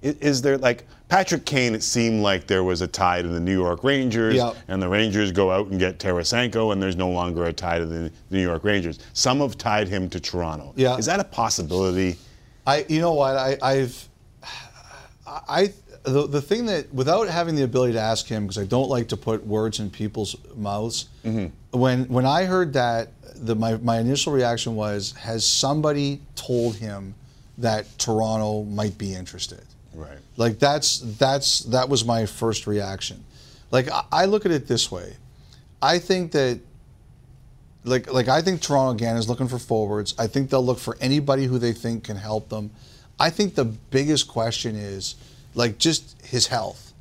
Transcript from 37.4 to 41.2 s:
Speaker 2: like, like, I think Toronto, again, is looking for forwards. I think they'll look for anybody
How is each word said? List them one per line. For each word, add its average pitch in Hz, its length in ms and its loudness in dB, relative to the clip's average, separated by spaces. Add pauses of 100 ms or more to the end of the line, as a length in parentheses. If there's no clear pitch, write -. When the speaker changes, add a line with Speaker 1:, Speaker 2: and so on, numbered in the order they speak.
Speaker 2:
like, 123 280 0
like, 127 160 2
I 151 140 4
think 180 180 2
Toronto, 135 320 2
again, 117 240 0
is 110 120 0
looking 123 200 0
for 123 100 -4
forwards. 107 600 -2
I 113 80 0
think 135 240 0
they'll 131 140 4
look 123 140 2
for - 220 -6
anybody 135 460 2